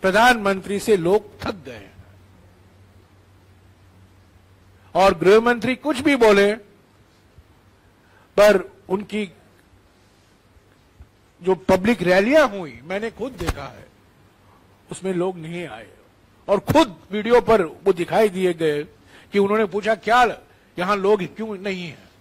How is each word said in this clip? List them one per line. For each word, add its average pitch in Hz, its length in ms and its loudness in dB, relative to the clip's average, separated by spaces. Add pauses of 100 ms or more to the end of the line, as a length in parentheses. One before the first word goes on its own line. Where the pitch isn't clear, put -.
प्रधानमंत्री 196 760 0
से 208 180 0
लोग 185 440 -2
थक - 140 -10 (120)
गए 131 60 -16
हैं। 107 200 -20 (3000)
और 190 200 4
गृह 180 260 6
मंत्री 233 340 -2
कुछ 269 260 -6
भी 285 160 2
बोले, 208 380 4 (1800)
पर 196 360 4 (160)
उनकी 196 440 -6 (2000)
जो 185 120 0
पब्लिक 185 480 0
रैलियां 202 560 2
हुई, 131 260 -14
मैंने 202 260 -8
खुद 254 220 -12
देखा 170 320 -8
है, 113 220 -20 (1040)
उसमें 185 240 -8
लोग 180 240 -6
नहीं 165 300 -14
आए, 110 180 -18 (600)
और 196 100 2
खुद 254 380 0 (160)
वीडियो 220 280 2
पर 202 220 2
वो 170 300 -2
दिखाई 175 360 0
दिए 180 260 -2
गए 156 280 -2 (500)
कि 202 60 0
उन्होंने 208 260 2
पूछा, 208 300 -4
"क्या 233 300 2 (540)
यहां 190 200 -2
लोग 196 240 0
क्यों 208 360 -10
नहीं 185 280 -10
हैं?" - 240 -20 (100)